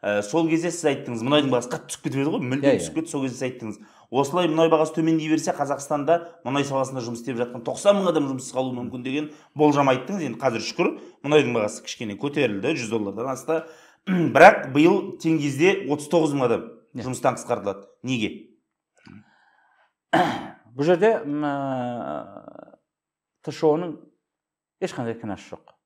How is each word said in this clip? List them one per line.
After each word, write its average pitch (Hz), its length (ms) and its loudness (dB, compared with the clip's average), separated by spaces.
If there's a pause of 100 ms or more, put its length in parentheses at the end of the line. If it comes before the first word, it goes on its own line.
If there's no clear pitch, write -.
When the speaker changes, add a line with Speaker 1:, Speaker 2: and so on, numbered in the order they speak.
Speaker 1:
Ә, 104 160 0
сол 165 300 0
кезде 165 180 0
сіз 170 160 -8
айттыңыз, 123 400 -2
мұнайдың 139 240 2
бағасы 123 240 0
қатты - 160 -10
түсіп - 160 -14
кетіп 135 160 -2
еді 143 140 0
ғой, - 100 -4
мүлдем 131 240 0
Speaker 2:
Иә, 131 80 6
иә. - 60 0
Speaker 1:
түсіп - 160 -8
кетті. 156 100 -6
Сол 143 160 -4
кезде 120 140 -6
сіз 135 80 -6
айттыңыз, 113 300 -10 (360)
осылай 143 400 0
мұнай 165 160 4
бағасы 156 300 4
төмендей 160 340 2
берсе, 160 240 0
Қазақстанда 143 640 0 (260)
мұнай 139 240 -2
саласында 135 320 -4
жұмыс 117 220 -8
істеп 127 180 -6
жатқан 120 240 -6
тоқсан 196 320 2
мың 190 140 0
адам 156 180 0
жұмыссыз 131 240 -8
қалуы 127 240 -4
мүмкін 123 260 -8
деген 143 280 -4 (260)
болжам 143 320 4
айттыңыз. 160 400 -2
Енді 113 140 -8
қазір 113 180 0
шүкір, - 300 -2 (340)
мұнайдың 135 320 4
бағасы 107 300 -2
кішкене 104 340 -10
көтерілді, 110 560 0
жүз 117 160 -6
доллардан 107 400 -4
асты. 160 300 -4 (420)
<clears throat> 165 320 0
Бірақ 147 380 10
биыл 175 420 4
теңгеде 156 720 0
отыз 143 240 -4
тоғыз 156 240 2
мың 135 140 0
адам 92 160 -2 (260)
Speaker 2:
Иә. 123 160 -8
Speaker 1:
жұмыстан 123 320 -2
қысқартылады. 101 460 -4 (160)
Неге? 117 480 -4 (1600)
Speaker 2:
<clears throat> 123 640 -2
Бұл 143 80 -2
жерде, 180 300 4 (100)
м, 147 200 -4
ә, 123 1300 -8 (720)
Т 151 80 -8
Ш - 120 -6
О-ның 160 320 2 (840)
ешқандай 117 340 -6
кінәсі - 380 -10
жоқ. - 180 -20 (140)